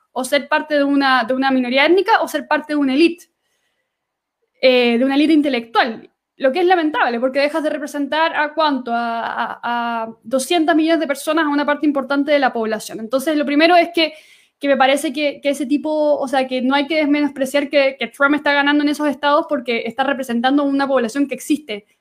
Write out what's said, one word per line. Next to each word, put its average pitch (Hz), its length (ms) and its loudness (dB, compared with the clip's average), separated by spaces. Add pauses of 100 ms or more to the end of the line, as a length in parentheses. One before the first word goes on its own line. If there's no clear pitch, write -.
(120)
o 254 140 -4
ser 277 240 -2
parte 302 260 -2
de 285 80 4
una, 277 400 2
de 226 100 -2
una 262 160 0
minoría 262 360 2
étnica 370 360 4
o 320 60 -2
ser 285 200 -6
parte 302 260 -2
de 302 40 0
una 269 160 0
élite, 330 320 2 (1400)
eh, 247 360 4
de 262 80 2
una 269 100 0
élite 302 180 4
intelectual. 262 760 0 (280)
Lo 262 140 0
que 294 80 -2
es 359 60 2
lamentable, 320 540 0
porque 262 200 -2
dejas 285 240 0
de 302 60 0
representar 294 640 -4
a 302 180 -2
¿cuánto? 285 400 -2
A, 233 280 -4
a, - 420 -6
a 233 460 -4 (140)
doscientos 302 520 0
millones 320 240 2
de 311 80 -2
personas, 302 380 -2
a 294 40 -2
una 285 160 0
parte 294 200 -2
importante 277 460 0
de 285 80 4
la 254 120 2
población. 214 480 -6
Entonces, 262 380 -2
lo 294 80 0
primero 311 320 4
es 339 180 4
que, 320 180 0 (460)
que 285 80 -4
me 277 80 4
parece 269 380 0
que, 285 280 -4
que 285 80 -2
ese 285 160 -4
tipo, 294 520 0
o 277 100 -4
sea, 262 180 0
que 254 160 -4
no 254 140 0
hay 277 120 0
que 320 100 0
desmenospreciar 285 720 0
que, 277 280 2
que 233 100 -6
Trump 277 280 0
está 294 160 0
ganando 285 320 2
en 285 60 0
esos 294 180 -2
estados 294 400 0
porque 240 380 -4
está 233 180 -4
representando 262 600 0
una 277 220 0
población 269 420 0
que 254 80 -6
existe. 220 500 -6 (160)